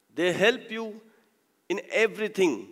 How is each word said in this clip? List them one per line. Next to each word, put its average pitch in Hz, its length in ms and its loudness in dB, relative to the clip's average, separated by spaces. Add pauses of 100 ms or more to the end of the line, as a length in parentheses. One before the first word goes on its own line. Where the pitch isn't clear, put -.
(120)
they 170 200 2
help 202 400 2
you 220 280 -10 (680)
in 190 120 -2 (120)
everything, 185 800 0